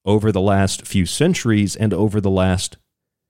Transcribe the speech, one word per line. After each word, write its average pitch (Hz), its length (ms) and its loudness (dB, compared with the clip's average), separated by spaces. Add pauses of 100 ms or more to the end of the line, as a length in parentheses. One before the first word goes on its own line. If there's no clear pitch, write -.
over 104 260 2
the 92 100 0
last 98 440 0
few 92 200 0
centuries 110 720 0
and 107 180 -2
over 104 280 0
the 98 80 0
last 92 480 0 (520)